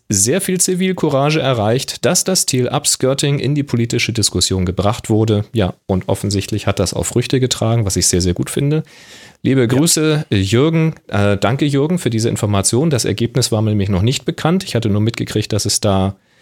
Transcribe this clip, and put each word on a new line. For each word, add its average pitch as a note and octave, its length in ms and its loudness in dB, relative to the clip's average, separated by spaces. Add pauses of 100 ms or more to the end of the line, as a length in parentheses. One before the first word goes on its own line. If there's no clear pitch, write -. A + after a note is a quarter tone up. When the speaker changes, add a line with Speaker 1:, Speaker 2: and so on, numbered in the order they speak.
(100)
Speaker 1:
sehr A2 320 0
viel F#3 180 -2
Zivilcourage D#3 800 0
erreicht, B2 640 -2
dass D#3 180 2
das F#3+ 220 0
Thiel B2 240 0
Upskirting C#3 720 0
in C3+ 160 0
die C#3+ 80 0
politische A#2 500 -2
Diskussion F#2+ 540 0
gebracht F#2 420 -2
wurde. G#2+ 460 2
Ja, F#2+ 180 2 (140)
und F#3 240 0
offensichtlich G2+ 560 -2
hat G2+ 120 -2
das F#2 140 0
auch - 140 -4
Früchte B2 340 0
getragen, A#2 460 0
was F#2+ 100 -2
ich F2 120 0
sehr, F2+ 120 2
sehr F2+ 140 2
gut - 160 -4
finde. D3 320 0 (600)
Liebe C3 200 2
Speaker 2:
Ja. A#2 40 4
Speaker 1:
Grüße, D#3 640 2
Jürgen. C#3 680 2 (100)
Äh, G2+ 320 0
danke, B2+ 260 0
Jürgen, D3 340 0
für B2+ 120 -2
diese A2+ 180 0
Information. A2+ 600 0
Das A#2+ 160 -2
Ergebnis A2+ 440 -2
war G#2+ 120 0
mir A2 80 0
nämlich G2+ 180 0
noch F#2+ 140 0
nicht B2 240 -2
bekannt. E3+ 380 -2
Ich - 100 -12
hatte A2+ 160 0
nur G#2 100 2
mitgekriegt, G#2+ 540 -2
dass G2+ 100 0
es - 160 -2
da, G2 360 2 (260)